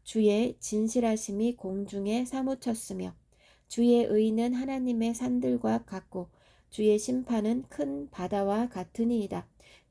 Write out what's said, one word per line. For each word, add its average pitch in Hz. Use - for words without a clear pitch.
주의 220
진실하심이 220
공중에 202
사무쳤으며 247
주의 240
의는 220
하나님의 247
산들과 247
같고 190
주의 214
심판은 247
큰 285
바다와 196
같으니이다. 202